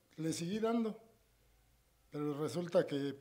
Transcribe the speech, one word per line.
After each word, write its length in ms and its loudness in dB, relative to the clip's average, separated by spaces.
le 180 -2
seguí 240 -4
dando, 360 0
pero 240 -2
resulta 520 2
que 340 -2